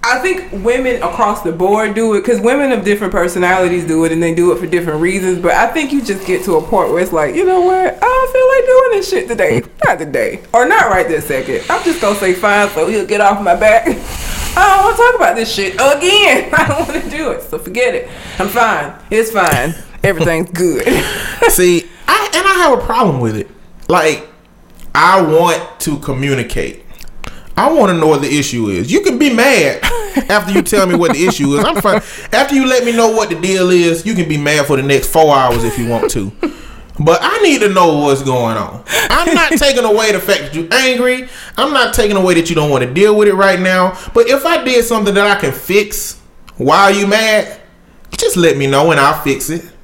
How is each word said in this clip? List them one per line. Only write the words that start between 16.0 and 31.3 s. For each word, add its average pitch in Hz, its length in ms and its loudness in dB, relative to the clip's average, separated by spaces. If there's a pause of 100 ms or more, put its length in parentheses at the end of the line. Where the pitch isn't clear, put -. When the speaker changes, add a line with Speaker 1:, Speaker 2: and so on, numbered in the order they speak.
Speaker 1:
<laughs> - 40 -4
I 311 160 2
don't 302 180 -2
wanna 302 220 -6
do 285 220 -6
it. - 180 -8
So 151 100 -8
forget 226 340 -2
it. - 160 -6 (300)
I'm 190 80 -2
fine. 202 460 -2 (180)
It's 220 200 0
fine. 160 440 0 (260)
Everything's 170 500 0
good." 170 340 -2
<laughs> - 640 -2
Speaker 2:
See, 175 340 2 (240)
I, 403 260 0
and 370 140 0
I 392 60 4 (160)
have 254 100 2
a - 60 -6
problem 220 340 0
with 113 160 -2
it. - 140 -8 (400)
Like, 156 360 0 (680)
I 180 260 4
want 160 400 2 (200)
to 147 160 -4
communicate. 131 880 -4 (720)
I 226 120 2
wanna 240 260 2
know 160 120 2
what 147 140 2
the 143 180 -2
issue 120 300 -4
is. 98 200 -2
You 294 120 2
can 262 160 -2
be 294 160 2
mad 226 500 0
<laughs> - 460 -4
after 196 240 0
you 180 80 2
tell 196 260 0
me 175 80 0
what 170 160 2
the 165 160 0
issue 143 300 0